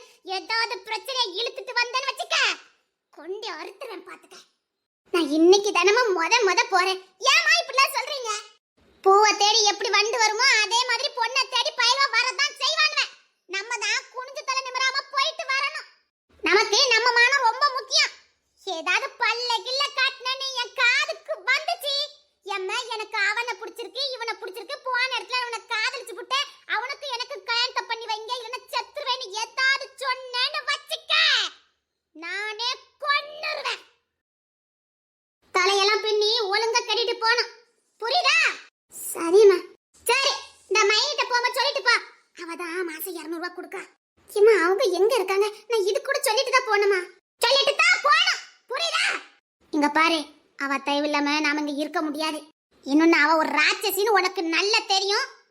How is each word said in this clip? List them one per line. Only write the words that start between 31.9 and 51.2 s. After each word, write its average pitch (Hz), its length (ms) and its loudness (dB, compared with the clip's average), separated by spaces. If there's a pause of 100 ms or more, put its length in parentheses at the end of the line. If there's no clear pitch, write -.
நானே 415 540 -6 (340)
கொன்னுருவேன். 587 800 -6 (1700)
தலையெல்லாம் 392 520 2
பின்னி 415 240 2 (220)
ஒழுங்கா 453 300 0
கட்டிட்டு 466 420 -2
போகணும், 466 260 0 (520)
புரியுதா? 571 340 2 (760)
சரிம்மா. 359 460 6 (520)
சரி, 539 220 2 (360)
இந்த 415 120 2 (100)
மைனிட்ட 480 420 0
போமா, 494 240 2
சொல்லிட்டு 554 320 0
போ. 453 80 6 (460)
அவ 330 180 -10
தான் 339 180 -6 (120)
மாசம் 349 280 -10
இருநூறு 320 220 -10
ரூபாய் 349 180 -10
கொடுக்கா. 359 240 -12 (560)
ஏம்மா, 427 160 8 (120)
அவங்க 403 180 2 (140)
எங்க 427 200 4
இருக்காங்க? 392 300 0 (220)
நான் 415 200 2
இது 508 120 0
கூட 554 160 -2 (100)
சொல்லிட்டு 494 260 2
தான் 508 160 2
போகணுமா? 403 300 4 (440)
சொல்லிட்டு 554 380 4
தான் 719 240 4
போகணும், 679 340 4 (300)
புரியுதா? 640 340 -2 (720)
இங்க 294 120 2 (100)
பாரு, 330 200 2 (460)
அவ 277 140 -2 (100)
தயவு 285 200 0
இல்லாம 294 360 0